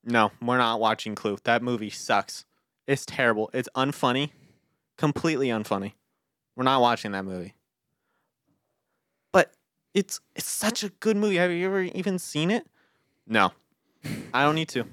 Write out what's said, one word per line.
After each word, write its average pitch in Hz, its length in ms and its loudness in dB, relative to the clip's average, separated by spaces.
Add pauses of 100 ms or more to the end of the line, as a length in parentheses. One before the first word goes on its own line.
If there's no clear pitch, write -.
No, 113 260 2 (100)
we're 120 160 0
not 113 220 2
watching 107 380 0
Clue. 101 260 -2
That 120 220 2
movie 110 260 -4
sucks. - 540 -2 (420)
It's 135 180 -2
terrible. 110 480 0
It's 127 220 -4
unfunny. 135 560 0 (680)
Completely 147 520 0
unfunny. 107 460 -4 (600)
We're 127 80 -6
not 131 180 4
watching 120 320 2
that 98 120 -6
movie. 90 300 -10 (1800)
But 185 200 6 (420)
it's, 196 260 0 (160)
it's - 100 -8
such - 380 -2
a 196 60 -6
good 220 260 -2
movie. 208 200 2
Have 180 140 4
you 175 160 -2
ever 190 160 0
even 185 380 -4
seen 160 320 0
it? - 140 -2 (600)
No. 104 240 4 (840)
I 131 120 2
don't 151 100 4
need 160 160 -2
to. 120 220 -4